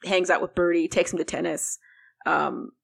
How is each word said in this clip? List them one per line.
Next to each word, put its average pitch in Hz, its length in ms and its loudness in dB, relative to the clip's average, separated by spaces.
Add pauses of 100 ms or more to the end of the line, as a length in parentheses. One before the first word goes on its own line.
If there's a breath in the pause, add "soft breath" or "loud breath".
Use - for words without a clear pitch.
hangs 185 260 2
out 165 120 2
with 185 120 -6
Birdie, 170 340 2
takes - 240 0
him 180 60 -2
to 156 60 -2
tennis. 160 540 -6 (480 soft breath)
Um, 147 440 -2 (140)